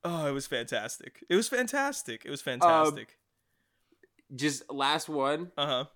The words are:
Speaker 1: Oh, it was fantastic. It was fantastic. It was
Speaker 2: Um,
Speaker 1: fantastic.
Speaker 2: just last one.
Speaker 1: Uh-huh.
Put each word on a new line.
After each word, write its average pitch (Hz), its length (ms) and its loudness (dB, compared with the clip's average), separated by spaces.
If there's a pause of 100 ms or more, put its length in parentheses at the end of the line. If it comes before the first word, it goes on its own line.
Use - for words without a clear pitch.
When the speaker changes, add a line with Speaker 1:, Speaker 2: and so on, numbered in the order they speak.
Speaker 1:
Oh, 170 220 -2
it 139 60 0
was 139 140 -4
fantastic. 117 800 -6
It 175 60 4
was 214 140 4
fantastic. 269 760 -2
It - 60 -10
was 143 160 -6
Speaker 2:
Um, 127 140 -4
Speaker 1:
fantastic. 156 580 4 (1160)
Speaker 2:
just 139 360 -2
last 143 380 0
one. 151 500 -2
Speaker 1:
Uh-huh. 143 260 0 (120)